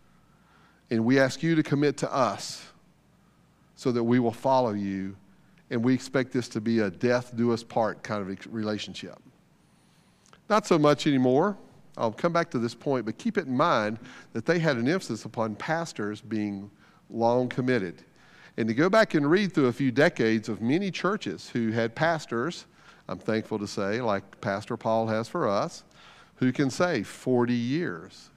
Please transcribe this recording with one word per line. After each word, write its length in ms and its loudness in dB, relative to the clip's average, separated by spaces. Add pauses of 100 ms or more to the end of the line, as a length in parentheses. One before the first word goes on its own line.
(880)
and 160 0
we 140 6
ask 220 2
you 140 2
to 80 2
commit 340 0
to 160 -4
us 540 -2 (1080)
so 180 -2
that 100 0
we 160 4
will 140 0
follow 400 2
you, 420 -4 (540)
and 140 -2
we 100 4
expect 400 -2
this 160 -2
to 100 -4
be 200 2
a 100 2
death 460 -2
do 180 2
us 100 -4
part 400 -2
kind 180 -4
of 80 -8
ex-, 180 -10
relationship. 680 -8 (1300)
Not 160 4
so 140 6
much 260 6
anymore. 500 4 (400)
I'll 160 -2
come 220 -2
back 180 0
to 80 -2
this 140 -2
point, 320 -4
but 140 -8
keep 180 -2
it 80 -2
in 100 -4
mind 440 2 (340)
that 140 -4
they 100 4
had 200 2
an 100 0
emphasis 380 -2
upon 280 -4
pastors 680 -6
being 500 -6 (400)
long 380 2
committed. 520 -2 (560)
And 100 0
to 60 0
go 160 4
back 240 4
and 160 4
read 240 2
through 140 4
a 60 2
few 180 0
decades 580 2
of 100 -6
many 300 0
churches 600 -4
who 200 -2
had 240 0
pastors, 720 -2 (420)
I'm 120 -8
thankful 400 -2
to 80 -6
say, 340 -4
like 400 -4
Pastor 340 -4
Paul 320 0
has 200 -2
for 200 -2
us, 360 -2 (520)
who 180 0
can 160 0
say 340 -2
forty 500 0
years, 840 -4